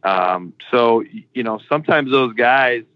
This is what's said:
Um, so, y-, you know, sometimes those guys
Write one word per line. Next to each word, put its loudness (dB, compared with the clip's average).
Um, -2
so, 2
y-, -14
you -6
know, -6
sometimes -2
those 2
guys 2